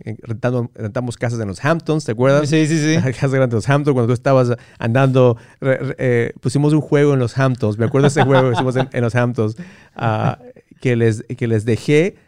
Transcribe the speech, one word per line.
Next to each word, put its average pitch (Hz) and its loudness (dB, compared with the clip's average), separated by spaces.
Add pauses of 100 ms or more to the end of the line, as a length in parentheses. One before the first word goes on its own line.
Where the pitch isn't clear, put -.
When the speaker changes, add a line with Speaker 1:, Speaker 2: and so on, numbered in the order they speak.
Speaker 1:
en, 107 -10
rentando, 120 -4
rentamos 120 -8
casas 120 -4
en 107 -6
los 95 -10
Hamptons, 156 -2
¿te 123 -6
acuerdas? 135 2
Speaker 2:
Sí, 156 2
sí, 160 0
sí. 156 0
Speaker 1:
<laughs> 170 2
La 131 0
casa 139 -4
grande 131 2
de - 2
los 101 -2
Hamptons, 143 2
cuando 123 2
tú 123 2
estabas 123 2 (240)
andando, 127 4 (240)
re-, 131 0
re-, 135 -8
eh, 120 0
pusimos 143 0
un 151 2
juego 147 2
en 135 0
los 120 -2
Hamptons. 120 0
Me 117 2
acuerdo 135 2
de 143 6
ese 143 2
juego 131 4
que 123 0
hicimos 123 -2
en, 131 0
en 127 -2
los 117 -2
Hamptons, 117 -2 (400)
ah, 110 -2 (420)
que 127 0
les, 113 0 (140)
que 120 -4
les 110 0
dejé 147 0 (100)